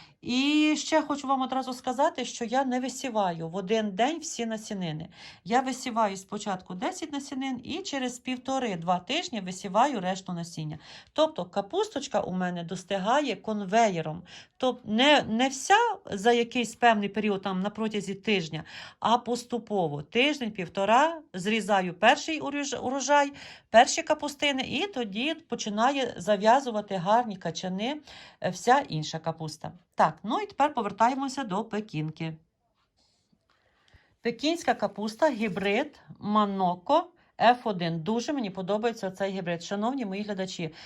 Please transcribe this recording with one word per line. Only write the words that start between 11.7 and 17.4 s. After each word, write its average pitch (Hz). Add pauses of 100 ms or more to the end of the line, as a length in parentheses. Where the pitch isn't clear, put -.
у 180
мене 180
достигає 196
конвеєром. 202 (340)
Тобто 254
не, 262
не 240
вся 320 (340)
за 208
якийсь 233
певний 214
період, 202